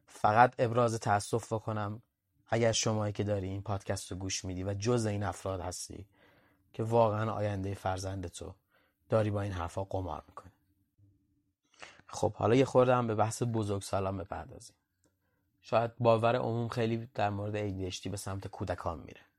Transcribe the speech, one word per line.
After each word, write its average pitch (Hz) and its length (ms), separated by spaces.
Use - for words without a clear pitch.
فقط 113 520
ابراز 117 400
تأسف 107 540
بکنم 107 480
اگر 117 220
شمایی 107 420
که 107 100
داری 101 240
این 98 140
پادکست 98 500
رو 92 60
گوش 95 280
میدی 92 180
و 98 100
جز 113 320
این 101 180
افراد 95 380
هستی - 440
که 117 100
واقعاً 110 480
آیندهٔ 101 420
فرزندتو 92 840
داری 107 220
با 101 100
این 101 100
حرفا 90 320
قمار 90 440
می‌کنی. - 240
خب، - 260
حالا 104 220
یه 135 100
خورده 127 300
هم 123 120
به 107 80
بحث 107 280
بزرگسالان 98 640
بپردازیم. - 580
شاید 117 360
باور 117 380
عموم 117 320
خیلی 113 460
در 104 160
مورد 104 260
اِی 104 160
دی 95 140
اچ 90 160
دی 101 80
به 101 80
سمت 98 300
کودکان 90 520
میره، - 220